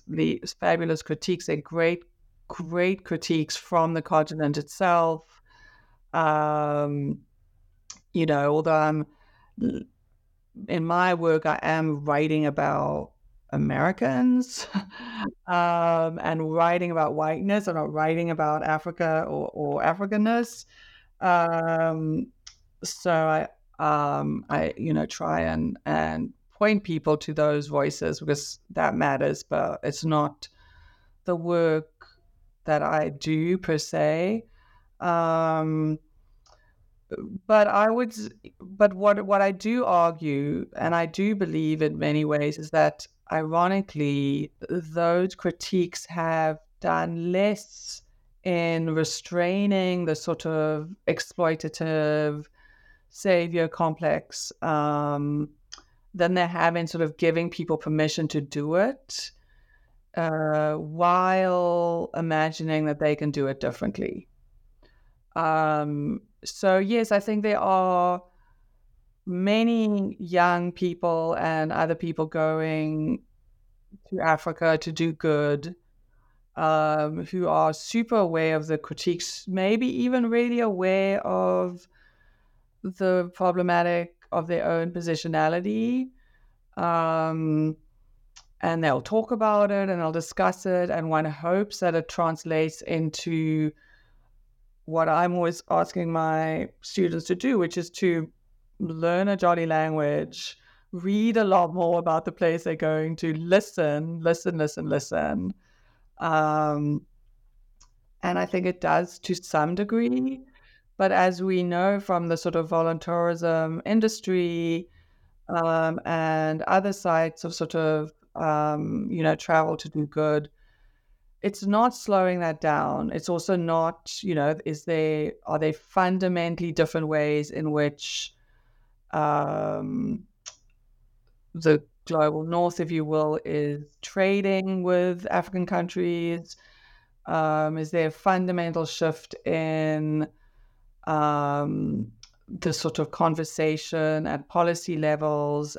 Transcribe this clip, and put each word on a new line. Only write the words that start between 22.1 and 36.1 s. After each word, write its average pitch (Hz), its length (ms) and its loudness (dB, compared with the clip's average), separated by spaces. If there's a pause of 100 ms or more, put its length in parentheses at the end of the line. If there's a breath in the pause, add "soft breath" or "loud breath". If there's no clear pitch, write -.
so - 300 -2
I, 160 360 2 (300)
um, 147 720 0
I, - 260 0
you 156 160 -2
know, 76 140 0
try 85 360 -2
and, 80 440 -2
and - 460 -2 (200)
point 208 320 2
people 156 340 0
to 156 160 -8
those 147 320 2
voices 147 540 -2
because 147 380 -4 (120)
that 156 240 0
matters, 143 480 0
but - 400 -2
it's - 220 -6
not 151 440 0 (760 soft breath)
the 175 120 -2
work 165 720 0 (580)
that 151 180 2
I 156 280 0
do 156 480 0
per 160 200 -2
se. 165 680 0 (560 soft breath)
Um, 160 1000 0 (1500 soft breath)